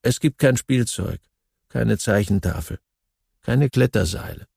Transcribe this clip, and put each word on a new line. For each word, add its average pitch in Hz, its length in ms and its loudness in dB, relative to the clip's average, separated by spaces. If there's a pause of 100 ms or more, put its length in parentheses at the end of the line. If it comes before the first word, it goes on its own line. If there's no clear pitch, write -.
Es 123 160 0
gibt 147 200 -2
kein 131 180 4
Spielzeug, 95 640 -2 (480)
keine 110 280 0
Zeichentafel, 98 840 -2 (600)
keine 131 300 2
Kletterseile. 107 880 0